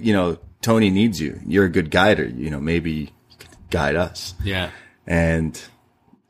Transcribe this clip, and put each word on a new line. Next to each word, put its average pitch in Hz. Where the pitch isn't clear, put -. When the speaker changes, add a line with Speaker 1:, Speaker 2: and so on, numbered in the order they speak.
Speaker 1:
you 113
know, 87
Tony 113
needs 98
you. 76
You're 98
a 90
good 82
guider. 90
You 62
know, 71
maybe 82
you 78
could -
guide 73
us." -
Speaker 2:
Yeah. 92
Speaker 1:
And 82